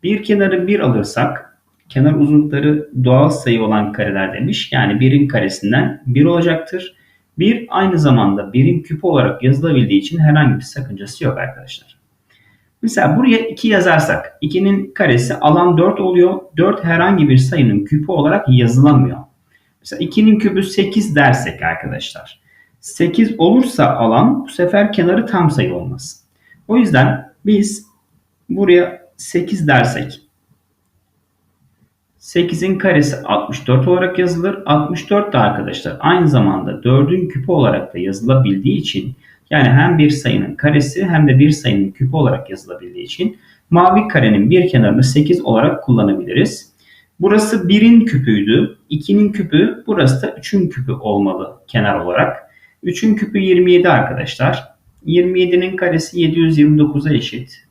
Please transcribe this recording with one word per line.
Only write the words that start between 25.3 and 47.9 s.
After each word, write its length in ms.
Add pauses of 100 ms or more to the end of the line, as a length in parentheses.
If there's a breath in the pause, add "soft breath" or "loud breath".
sayı 220
olmaz. 500 (440 soft breath)
O 100
yüzden 560 (120)
biz 400 (640)
buraya 520 (160)
sekiz 500
dersek 520 (2000)
sekizin 600
karesi 400
altmış 500
dört 200
olarak 320
yazılır. 460
Altmış 440
dört 240
de 40
arkadaşlar 600
aynı 280
zamanda 560
dördün 440
küpü 240
olarak 420
da 60
yazılabildiği 800
için, 380 (340 soft breath)
yani 200
hem 280
bir 120
sayının 460
karesi 500
hem 220
de 120
bir 100
sayının 420
küpü 240
olarak 340
yazılabildiği 560
için 320 (320 loud breath)
mavi 380
karenin 420
bir 180
kenarını 360
sekiz 380
olarak 420
kullanabiliriz. 880 (460 soft breath)
Burası 500
birin 360